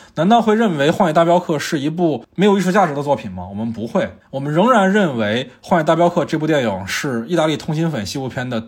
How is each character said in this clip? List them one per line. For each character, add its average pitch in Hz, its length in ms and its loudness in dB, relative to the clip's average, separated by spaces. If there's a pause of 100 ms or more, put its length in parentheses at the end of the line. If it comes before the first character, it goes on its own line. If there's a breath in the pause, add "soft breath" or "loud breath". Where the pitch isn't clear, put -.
(160 loud breath)
难 170 120 0
道 226 140 6
会 214 140 2
认 208 240 0
为 139 120 4
《荒 185 160 2
野 156 60 0
大 170 100 4
镖 175 160 4
客》 175 200 -2
是 147 200 -4
一 135 80 -2
部 160 460 -2
没 190 140 2
有 202 100 4
艺 196 40 0
术 180 100 0
价 190 160 4
值 143 80 -4
的 143 80 -4
作 143 120 0
品 110 140 -10
吗？ 90 180 -12
我 101 60 -16
们 113 180 -6
不 110 140 -8
会， 117 240 -2 (220 soft breath)
我 135 80 -8
们 143 120 -4
仍 190 200 4
然 196 200 4
认 180 280 2
为 113 320 -2 (160 loud breath)
《荒 175 120 2
野 156 40 -2
大 160 120 4
镖 170 140 4
客》 165 160 0
这 151 140 -4
部 156 80 -2
电 147 160 2
影 95 240 -4
是 117 400 -4
意 175 80 -2
大 156 100 2
利 156 100 -2
“通 156 200 -6
心 165 160 -2
粉 117 120 -6
西 98 140 -8
部 131 100 -6
片” 127 220 -8
的 117 180 -4